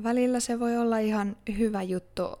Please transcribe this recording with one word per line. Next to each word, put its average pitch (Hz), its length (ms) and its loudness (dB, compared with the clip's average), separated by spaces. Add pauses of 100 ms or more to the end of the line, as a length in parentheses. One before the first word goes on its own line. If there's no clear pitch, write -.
välillä 247 360 2
se 233 200 -2
voi 233 180 0
olla 233 200 2
ihan 214 380 0 (220)
hyvä 214 260 0
juttu 185 400 -4 (160)